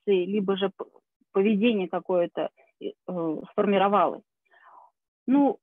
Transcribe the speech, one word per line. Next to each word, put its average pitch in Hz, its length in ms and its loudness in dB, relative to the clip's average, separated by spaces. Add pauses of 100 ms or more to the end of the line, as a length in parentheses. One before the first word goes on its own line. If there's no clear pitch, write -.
либо 196 500 0
же 190 180 -2
п-, - 100 -12 (460)
поведение 202 560 2
какое-то, 175 640 -2 (320)
э, - 100 -10 (600)
сформировалось. 196 720 0 (1000)
Ну, 269 380 2